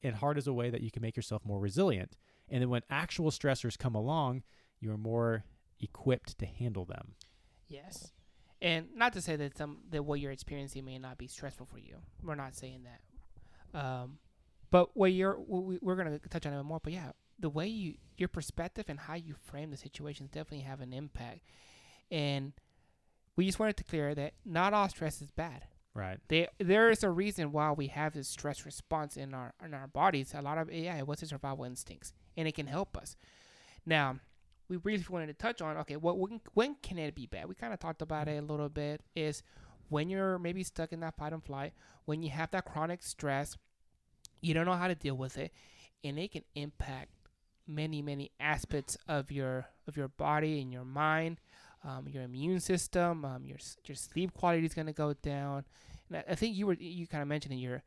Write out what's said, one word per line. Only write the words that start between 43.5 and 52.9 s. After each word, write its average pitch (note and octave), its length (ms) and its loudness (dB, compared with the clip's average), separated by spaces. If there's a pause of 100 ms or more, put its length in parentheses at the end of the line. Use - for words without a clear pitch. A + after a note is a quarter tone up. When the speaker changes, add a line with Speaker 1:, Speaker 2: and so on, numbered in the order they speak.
Speaker 2:
you D#3+ 140 2
don't E3 100 4
know F#3 80 4
how F3+ 160 2
to F3 60 2
deal C#3 220 -2
with C3 200 -4
it, C#3 160 -4 (500)
and C#3+ 160 -4
it F#3+ 140 -6
can D#3 100 -8 (120)
impact C#3+ 580 -6 (540)
many, D#3 340 -2
many C#3+ 300 -4 (100)
aspects D3 560 0 (120)
of C#3+ 220 0
your, C3 360 -2 (200)
of D3 120 -10
your C3+ 100 -2
body D3+ 540 2
and B2+ 100 -6
your B2+ 140 -8
mind, D#3 520 2 (460)
um, C3 240 -8
your C#3 140 -6
immune C#3+ 380 0
system, F3 640 2